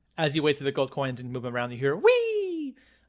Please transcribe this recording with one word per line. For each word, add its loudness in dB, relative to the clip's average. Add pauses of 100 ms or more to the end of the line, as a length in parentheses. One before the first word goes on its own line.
(180)
As 0
you 0
wade 4
through -6
the 0
gold 0
coins -2
and -10
move -6
them -6
around, -2
you -10
hear, 2
"Wee!" 0 (340)